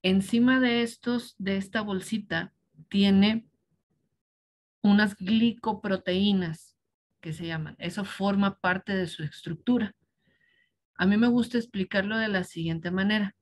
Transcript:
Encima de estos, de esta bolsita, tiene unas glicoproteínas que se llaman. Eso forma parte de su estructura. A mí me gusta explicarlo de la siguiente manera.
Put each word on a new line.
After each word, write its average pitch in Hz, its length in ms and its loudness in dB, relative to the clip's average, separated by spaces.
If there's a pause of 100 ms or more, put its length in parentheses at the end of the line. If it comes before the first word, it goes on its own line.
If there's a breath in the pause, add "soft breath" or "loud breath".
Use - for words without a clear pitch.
Encima 233 560 2
de 240 220 2
estos, 240 560 -6
de 196 200 -2
esta 196 240 -4
bolsita, 190 720 -6 (360)
tiene 202 580 4 (1400)
unas 208 340 4
glicoproteínas 196 1600 0 (420)
que 160 140 -12
se 165 140 -10
llaman. 160 320 -8
Eso 180 260 -8
forma 196 540 0
parte 185 360 -2
de 185 120 -2
su 160 160 -10
estructura. 208 720 -4 (1000)
A 175 120 2
mí 208 100 4
me 233 100 4
gusta 240 300 2
explicarlo 202 600 -2
de 220 100 0
la 190 160 -2
siguiente 165 480 -6
manera. 202 500 0